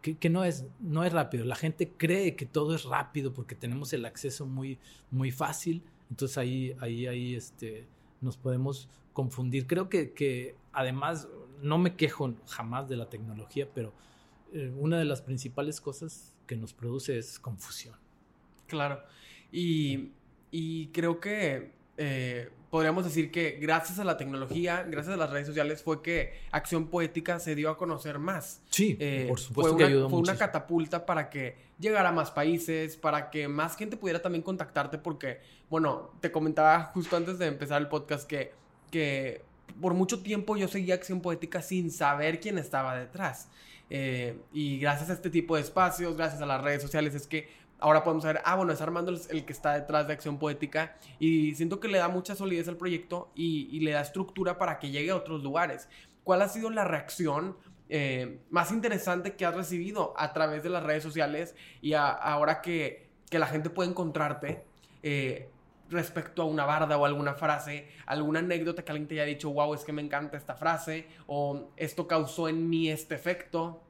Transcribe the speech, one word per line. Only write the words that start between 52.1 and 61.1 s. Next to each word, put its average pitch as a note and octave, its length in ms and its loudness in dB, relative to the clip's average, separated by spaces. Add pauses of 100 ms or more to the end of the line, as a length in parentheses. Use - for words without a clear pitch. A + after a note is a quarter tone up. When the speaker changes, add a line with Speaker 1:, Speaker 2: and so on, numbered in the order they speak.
Speaker 2:
solidez F3+ 320 0
al E3+ 80 -6
proyecto F3 580 -4
y, D#3 400 -2
y D#3 60 -2
le D#3 120 2
da D3 100 2
estructura F#3 560 -2
para F3 200 0
que C#3+ 120 -6
llegue D3 200 0
a F#3+ 60 2
otros D#3 260 -4
lugares. C#3+ 460 0 (340)
¿Cuál F#3 200 6
ha G3+ 60 4
sido A3 220 -2
la G#3+ 140 2
reacción, E3 720 0 (320)
eh, C3+ 520 0 (100)
más E3+ 220 4
interesante G3 640 0
que F#3 100 2
has E3+ 100 2
recibido F3+ 600 -2
a D3+ 160 0
través D3+ 280 2
de E3 60 -2
las F3 140 0
redes D3+ 200 2
sociales D#3 540 -2 (240)